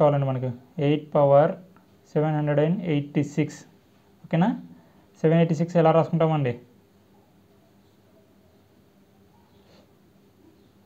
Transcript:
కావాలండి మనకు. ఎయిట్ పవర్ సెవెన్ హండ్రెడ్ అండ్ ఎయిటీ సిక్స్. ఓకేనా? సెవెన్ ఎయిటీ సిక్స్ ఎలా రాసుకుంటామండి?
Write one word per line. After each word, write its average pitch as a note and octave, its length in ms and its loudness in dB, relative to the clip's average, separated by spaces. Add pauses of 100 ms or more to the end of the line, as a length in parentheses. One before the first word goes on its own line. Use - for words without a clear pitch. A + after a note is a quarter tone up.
కావాలండి C#3 300 2
మనకు. B2+ 200 -6 (360)
ఎయిట్ D3 180 -2 (140)
పవర్ C#3+ 340 4 (600)
సెవెన్ D#3 240 0
హండ్రెడ్ D3 260 0
అండ్ F3+ 140 -2 (160)
ఎయిటీ C#3+ 280 -2 (120)
సిక్స్. D3+ 260 -4 (640)
ఓకేనా? E3+ 240 0 (720)
సెవెన్ E3 180 2
ఎయిటీ E3 180 0
సిక్స్ E3+ 200 -4
ఎలా D#3+ 160 4
రాసుకుంటామండి? D#3 580 0 (4000)